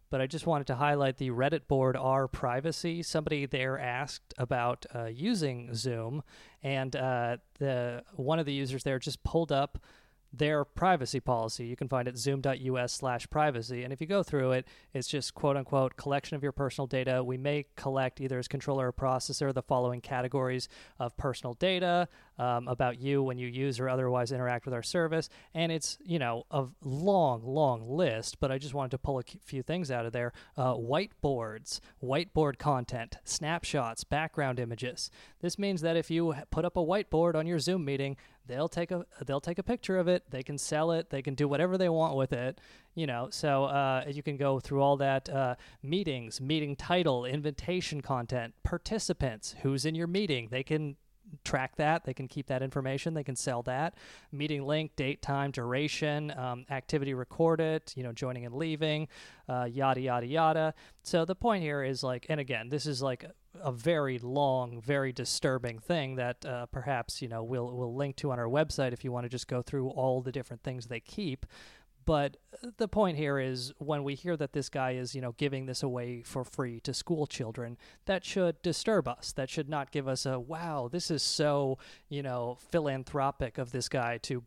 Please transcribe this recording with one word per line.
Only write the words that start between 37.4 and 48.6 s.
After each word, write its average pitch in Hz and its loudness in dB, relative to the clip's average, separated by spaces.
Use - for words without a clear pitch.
your 170 2
Zoom 175 2
meeting, 139 0
they'll 139 -2
take 170 -2
a, 175 -2
they'll 139 0
take 170 -4
a 170 -2
picture 190 0
of 170 4
it. 180 4
They 131 -6
can 147 -6
sell 156 2
it. 165 0
They 139 -2
can 139 -2
do 143 4
whatever 175 2
they 185 4
want 160 4
with 131 2
it. 127 -2
You 160 -2
know, 120 -2
so, 139 4
uh, 135 2
you 143 -6
can 147 -2
go 135 2
through 139 2
all 143 8
that, 135 2
uh, 131 0
meetings, 139 -4
meeting 143 0
title, 156 4
invitation 147 -2
content, 123 -2